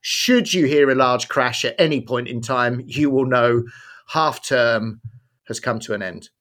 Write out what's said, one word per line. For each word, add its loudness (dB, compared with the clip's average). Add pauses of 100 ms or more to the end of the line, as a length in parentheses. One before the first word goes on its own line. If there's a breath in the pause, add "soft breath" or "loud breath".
should 0
you 2
hear 4
a 2
large 2
crash -2
at -6
any 2
point -4
in -6
time, -2
you 0
will 2
know 2 (460 loud breath)
half -2
term 0 (460)
has -8
come -4
to -6
an -6
end. -12 (120)